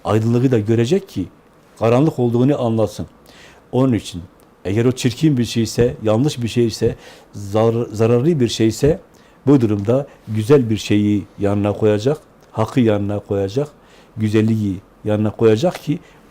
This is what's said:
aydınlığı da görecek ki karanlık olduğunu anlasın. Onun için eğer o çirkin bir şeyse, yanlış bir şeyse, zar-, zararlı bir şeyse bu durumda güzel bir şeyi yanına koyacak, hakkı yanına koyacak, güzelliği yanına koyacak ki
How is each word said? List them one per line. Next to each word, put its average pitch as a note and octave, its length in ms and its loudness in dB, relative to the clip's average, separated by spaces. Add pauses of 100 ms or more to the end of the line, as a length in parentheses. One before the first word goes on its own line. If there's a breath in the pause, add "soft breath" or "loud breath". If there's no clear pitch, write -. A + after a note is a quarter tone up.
aydınlığı A#2 460 2
da A#2+ 80 2
görecek A#2 500 0
ki F#2 200 -8 (500)
karanlık B2+ 400 2
olduğunu B2 440 2
anlasın. A2 440 -2 (640 loud breath)
Onun B2+ 200 2
için F#2 300 -4 (420)
eğer G#2 200 0
o B2+ 80 2
çirkin C3 440 0
bir A#2+ 80 0
şeyse, A#2 580 -2
yanlış A#2+ 400 0
bir A2+ 60 -2
şeyse, A#2 480 -2 (360 loud breath)
zar-, A2 600 0
zararlı A#2+ 480 2
bir A#2 80 2
şeyse A#2+ 520 0 (460 soft breath)
bu C#3 140 6
durumda A2 460 0 (220 loud breath)
güzel A2 420 2
bir G#2+ 60 0
şeyi G#2 480 0 (140)
yanına G2+ 340 0
koyacak, G#2+ 460 0 (320)
hakkı A2 300 -2
yanına G#2 380 0
koyacak, G2+ 500 -4 (480 loud breath)
güzelliği G#2+ 600 0 (280)
yanına G#2+ 260 -2
koyacak A2+ 520 0
ki D3 160 -6 (320 loud breath)